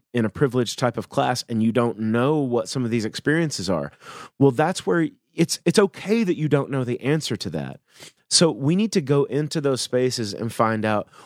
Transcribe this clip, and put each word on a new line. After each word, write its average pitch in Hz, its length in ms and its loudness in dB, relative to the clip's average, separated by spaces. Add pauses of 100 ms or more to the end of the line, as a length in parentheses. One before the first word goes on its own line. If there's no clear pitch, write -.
(140)
in 117 120 2
a 107 40 0
privileged 123 500 0
type 123 180 0
of 104 100 -8
class 127 400 -2
and 113 140 0
you 113 100 2
don't 120 280 0
know 120 400 0
what 120 280 -2
some 131 160 -4
of 113 80 -2
these 113 140 0
experiences 143 640 -2
are. 73 220 -2 (460)
Well, 135 140 6
that's 151 340 -2
where 170 240 0 (240)
it's, - 320 0
it's 175 140 4
okay 214 440 0
that 175 140 0
you 147 120 -2
don't 139 200 0
know 131 140 -2
the 120 180 -4
answer 143 360 -2
to - 140 -8
that. 71 280 -8 (500)
So 170 220 4
we 139 240 0
need 208 160 0
to 190 100 0
go 143 220 2
into 147 360 -2
those 139 220 0
spaces 123 520 0
and 113 200 -6
find 110 320 2
out 107 240 0 (160)